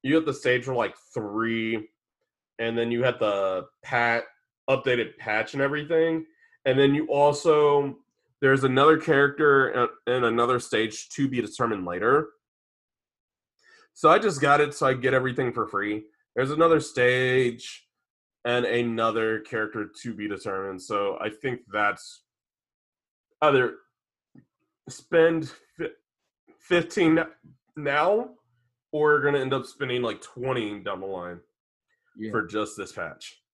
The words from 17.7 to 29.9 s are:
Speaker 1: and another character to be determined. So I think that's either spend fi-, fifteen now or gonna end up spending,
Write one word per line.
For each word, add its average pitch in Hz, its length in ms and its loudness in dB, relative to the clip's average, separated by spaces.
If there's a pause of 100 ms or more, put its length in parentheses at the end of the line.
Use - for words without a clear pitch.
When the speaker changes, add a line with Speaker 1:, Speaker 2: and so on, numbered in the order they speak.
Speaker 1:
and 120 180 0
another 113 760 -2
character 107 500 -6 (120)
to 113 120 -10
be 104 120 -10
determined. 98 540 -8
So 101 400 -4
I 107 80 -4
think 123 320 -8 (100)
that's 104 520 -4 (1200)
either 135 340 2 (1120)
spend 165 640 0 (280)
fi-, 165 100 -8 (680)
fifteen 165 680 2 (520)
now 160 540 0 (600)
or 151 300 4
gonna 143 200 0
end 131 120 -2
up 131 140 -2
spending, 127 340 -6